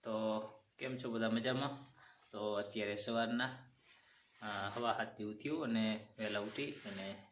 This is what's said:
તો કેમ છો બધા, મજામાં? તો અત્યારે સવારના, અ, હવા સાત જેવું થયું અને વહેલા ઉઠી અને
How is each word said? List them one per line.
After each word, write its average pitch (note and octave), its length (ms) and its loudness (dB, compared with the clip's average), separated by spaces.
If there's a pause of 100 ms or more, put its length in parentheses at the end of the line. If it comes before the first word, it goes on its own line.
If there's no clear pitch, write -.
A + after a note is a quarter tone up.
તો A2 380 2 (380)
કેમ C3 200 -4
છો B2 120 -4
બધા, A2+ 200 2
મજામાં? B2+ 640 2 (380)
તો G#2 220 0
અત્યારે G#2 420 0
સવારના, A#2 640 2 (840)
અ, G2+ 260 0
હવા A2+ 280 2
સાત - 220 -4
જેવું G#2+ 200 -4
થયું D#3 260 -2
અને A2 440 2 (100)
વહેલા G#2 200 0
ઉઠી A2 340 -2
અને G2 420 -6 (180)